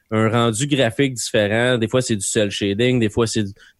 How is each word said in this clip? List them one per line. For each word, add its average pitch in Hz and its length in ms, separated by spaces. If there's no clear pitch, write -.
un 110 180
rendu 117 380
graphique 131 460
différent. 117 640
Des 110 100
fois, 127 140
c'est 117 140
du 95 100
cel 104 260
shading, 117 480
des 107 100
fois, 117 180
c'est 110 160
de 98 80